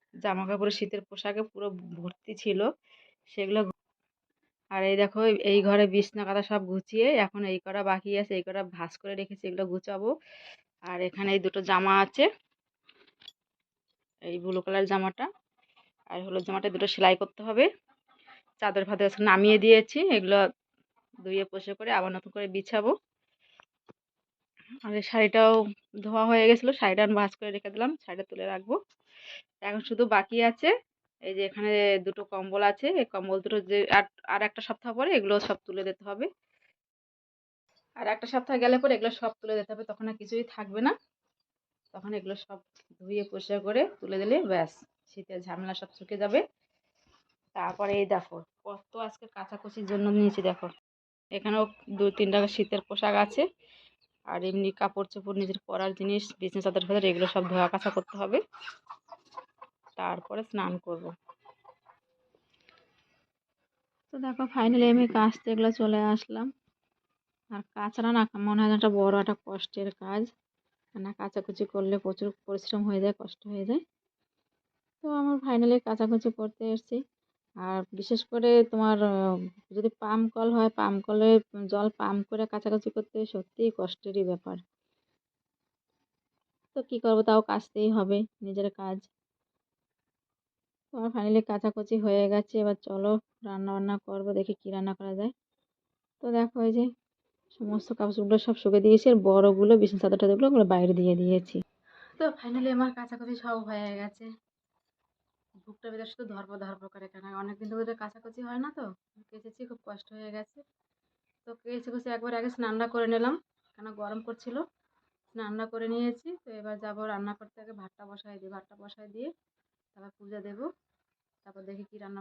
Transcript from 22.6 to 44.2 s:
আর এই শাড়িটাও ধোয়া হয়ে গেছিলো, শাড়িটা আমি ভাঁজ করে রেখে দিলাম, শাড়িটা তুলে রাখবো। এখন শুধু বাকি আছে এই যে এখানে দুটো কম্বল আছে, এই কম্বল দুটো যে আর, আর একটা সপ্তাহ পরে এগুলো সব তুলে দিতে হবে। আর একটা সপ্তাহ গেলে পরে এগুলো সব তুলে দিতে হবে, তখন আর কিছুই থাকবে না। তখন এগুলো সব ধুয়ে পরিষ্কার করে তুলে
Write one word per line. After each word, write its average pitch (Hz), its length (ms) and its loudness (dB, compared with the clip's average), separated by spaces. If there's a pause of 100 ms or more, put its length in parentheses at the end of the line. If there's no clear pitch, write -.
আর 214 140 -8
এই 202 100 -6
শাড়িটাও 220 440 6 (520)
ধোয়া 220 240 0
হয়ে 226 200 6
গেছিলো, 233 300 6
শাড়িটা 196 260 4
আমি 208 140 2
ভাঁজ 202 200 0
করে 214 160 -8
রেখে 202 180 -10
দিলাম, 233 180 -2 (120)
শাড়িটা 190 280 -12
তুলে 190 220 -10
রাখবো। 196 220 -6 (920)
এখন 208 220 -4
শুধু 233 140 2 (120)
বাকি 196 220 0 (120)
আছে 262 200 0 (540)
এই 190 140 -8
যে 196 120 -2
এখানে 208 220 -4 (340)
দুটো 196 160 -6 (120)
কম্বল 190 280 -4 (100)
আছে, 202 160 -4 (140)
এই 226 120 -4
কম্বল 190 320 -4
দুটো 214 120 -4 (120)
যে 202 80 2 (200)
আর, 202 80 4 (280)
আর 202 140 -2
একটা 214 200 -14
সপ্তাহ 233 300 -10
পরে 277 200 -2
এগুলো 202 180 2 (120)
সব 196 100 -2 (100)
তুলে 185 220 -8
দিতে 190 200 -12
হবে। 208 160 -6 (1700)
আর 240 140 -8
একটা 220 200 -8
সপ্তাহ 262 300 -2
গেলে 254 180 6
পরে 269 160 4
এগুলো 220 140 -2 (100)
সব 226 100 -2 (100)
তুলে 214 160 -6
দিতে 202 160 -6
হবে, 214 160 -12
তখন 214 200 -12
আর 220 120 -8
কিছুই 226 240 -6 (100)
থাকবে 202 320 -10
না। 330 40 2 (1000)
তখন 190 240 -14
এগুলো 190 180 -10 (100)
সব 196 140 -18 (400)
ধুয়ে 202 320 -8
পরিষ্কার 202 360 -6
করে 220 140 2 (180)
তুলে 190 220 -8